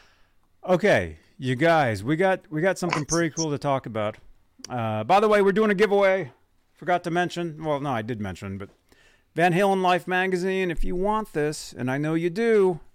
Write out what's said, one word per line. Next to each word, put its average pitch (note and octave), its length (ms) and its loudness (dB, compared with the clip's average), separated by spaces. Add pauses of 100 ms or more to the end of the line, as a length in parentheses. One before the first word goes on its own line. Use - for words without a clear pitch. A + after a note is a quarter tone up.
(680)
Okay, D3 500 2 (200)
you B2+ 180 -2
guys, C3+ 480 2
we D3+ 140 0
got, F#3 320 2
we D#3 100 -6
got F#3 180 0
something D#3+ 280 -2
pretty E3 240 0
cool D#3+ 220 -6
to C#3+ 60 -4
talk C3+ 280 -4
about. G#2+ 320 -4 (520)
Uh, A2 360 -4
by F#3 160 4
the A3 80 2
way, G#3 120 4
we're G3 120 4
doing G#3+ 180 2
a - 20 2
giveaway. F#3+ 580 2 (420)
Forgot F3 320 -2
to E3+ 60 -4
mention. E3+ 520 -4
Well, D3+ 160 -2
no, C#3+ 120 -4
I A2+ 100 -2
did A2 180 -8
mention, G2 380 -8
but G2 120 -14 (680)
Van E3+ 180 2
Halen F#3+ 280 2
Life F3+ 240 2
magazine. F#3 640 -2
If - 140 -2
you F#3 140 -2
want G#3+ 340 -2
this, D3+ 460 -4
and B2+ 120 -4
I C3 80 -2
know D3+ 160 -2
you E3+ 160 0
do, G3 520 2 (140)